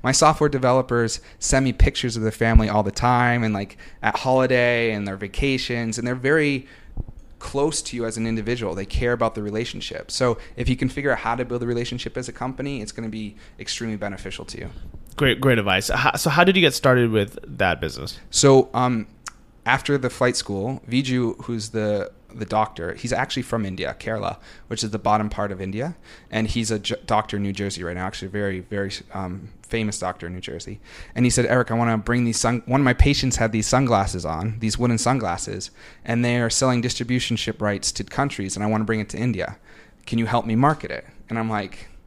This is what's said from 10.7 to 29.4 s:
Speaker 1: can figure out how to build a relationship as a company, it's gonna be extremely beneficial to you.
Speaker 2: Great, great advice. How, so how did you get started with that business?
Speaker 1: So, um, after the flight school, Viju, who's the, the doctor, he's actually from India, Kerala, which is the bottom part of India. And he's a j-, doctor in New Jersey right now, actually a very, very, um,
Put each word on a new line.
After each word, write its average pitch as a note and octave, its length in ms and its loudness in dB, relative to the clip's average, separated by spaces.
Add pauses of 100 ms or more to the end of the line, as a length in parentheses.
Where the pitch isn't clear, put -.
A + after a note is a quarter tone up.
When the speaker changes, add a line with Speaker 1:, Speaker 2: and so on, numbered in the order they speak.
Speaker 1:
can B2+ 140 -2
figure C#3 240 -2
out A2 60 0
how A#2 180 -2
to B2 80 -2
build A#2+ 180 -4
a A#2+ 40 -4
relationship A#2+ 500 -4
as B2+ 120 -6
a A#2 40 -12
company, C3+ 480 -6
it's G#2 120 -10
gonna A2+ 180 -8
be G#2+ 260 -8 (240)
extremely A2 360 -6
beneficial G2 500 -8
to - 120 -12
you. - 120 -10 (460)
Speaker 2:
Great, C3+ 240 2
great B2 180 4
advice. G2 300 2
How, - 280 2
so - 140 0
how E3 140 6
did F#3+ 120 6
you F#3+ 60 6
get D3 120 6
started B2 360 4
with G#2 360 0
that F2+ 340 0
business? C#2+ 380 -6 (120)
Speaker 1:
So, C3+ 440 8
um, A#2+ 320 0 (580)
after C3+ 340 2
the B2 120 0
flight B2 260 2
school, G#2+ 520 -4
Viju, B2+ 560 0
who's A2 260 -6
the, G#2 400 -2 (220)
the A2+ 120 -8
doctor, G2+ 500 -2
he's A#2+ 180 -6
actually C3 300 -2
from A2+ 240 -4
India, F#2 320 -6
Kerala, G#2+ 380 -4 (320)
which A#2 160 -4
is G#2+ 60 -4
the G#2+ 80 -6
bottom G#2+ 300 2
part G#2 220 -4
of F#2+ 100 -8
India. G#2+ 360 -6 (340)
And A2 160 0
he's A2 240 -2
a G#2+ 80 0
j-, G2+ 260 -4
doctor G#2+ 320 0
in G2+ 60 -2
New G2 100 -2
Jersey G2 300 -6
right F2 140 -6
now, F#2 100 -4
actually G2 220 -8
a - 20 -10
very, G2 300 -2
very, G2 320 -6 (200)
um, F#2+ 380 -8 (120)